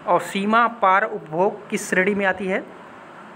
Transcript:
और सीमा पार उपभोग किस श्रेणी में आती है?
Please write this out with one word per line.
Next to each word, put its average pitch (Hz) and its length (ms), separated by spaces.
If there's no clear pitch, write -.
और 175 140
सीमा 220 460
पार 202 360
उपभोग 190 680
किस - 200
श्रेणी 185 260
में 202 100
आती 190 220
है? 196 160